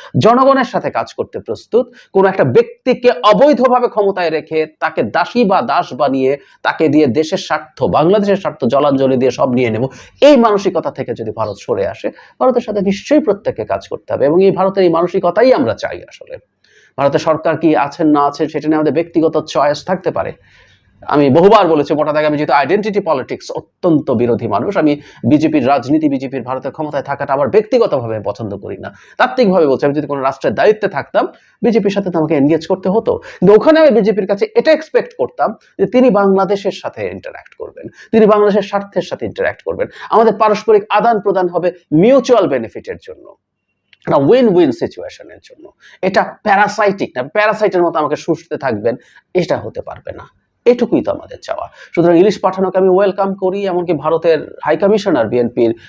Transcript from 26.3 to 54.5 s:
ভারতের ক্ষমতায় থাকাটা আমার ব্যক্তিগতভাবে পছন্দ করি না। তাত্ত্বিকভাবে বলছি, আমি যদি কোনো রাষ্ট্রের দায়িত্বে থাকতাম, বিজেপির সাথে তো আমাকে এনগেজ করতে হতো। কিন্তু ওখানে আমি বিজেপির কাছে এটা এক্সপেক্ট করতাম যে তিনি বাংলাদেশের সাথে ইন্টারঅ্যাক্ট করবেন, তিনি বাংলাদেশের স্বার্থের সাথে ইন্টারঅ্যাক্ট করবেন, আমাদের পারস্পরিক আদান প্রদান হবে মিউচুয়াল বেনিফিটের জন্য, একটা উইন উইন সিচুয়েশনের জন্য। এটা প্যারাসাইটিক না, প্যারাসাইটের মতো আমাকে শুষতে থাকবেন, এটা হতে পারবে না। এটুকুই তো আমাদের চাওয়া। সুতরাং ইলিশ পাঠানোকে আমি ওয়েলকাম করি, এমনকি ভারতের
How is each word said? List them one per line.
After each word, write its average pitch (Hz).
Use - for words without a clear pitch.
ভারতের 127
ক্ষমতায় 147
থাকাটা 139
আমার 135
ব্যক্তিগতভাবে 160
পছন্দ 101
করি 98
না। 98
তাত্ত্বিকভাবে 220
বলছি, 131
আমি 143
যদি 147
কোনো 143
রাষ্ট্রের 139
দায়িত্বে 202
থাকতাম, 196
বিজেপির 202
সাথে 190
তো 175
আমাকে 156
এনগেজ 151
করতে 190
হতো। 185
কিন্তু -
ওখানে 311
আমি 311
বিজেপির 208
কাছে 202
এটা 240
এক্সপেক্ট -
করতাম -
যে 190
তিনি 247
বাংলাদেশের 196
সাথে 107
ইন্টারঅ্যাক্ট -
করবেন, -
তিনি 220
বাংলাদেশের 208
স্বার্থের 196
সাথে -
ইন্টারঅ্যাক্ট 95
করবেন, 98
আমাদের 220
পারস্পরিক 214
আদান 214
প্রদান 185
হবে 175
মিউচুয়াল 233
বেনিফিটের 113
জন্য, 76
একটা 160
উইন 220
উইন 165
সিচুয়েশনের -
জন্য। -
এটা 190
প্যারাসাইটিক 196
না, 127
প্যারাসাইটের 202
মতো 170
আমাকে 147
শুষতে 156
থাকবেন, 110
এটা 160
হতে 107
পারবে -
না। -
এটুকুই 226
তো 98
আমাদের -
চাওয়া। -
সুতরাং 170
ইলিশ 196
পাঠানোকে 190
আমি 190
ওয়েলকাম 196
করি, 196
এমনকি 180
ভারতের 160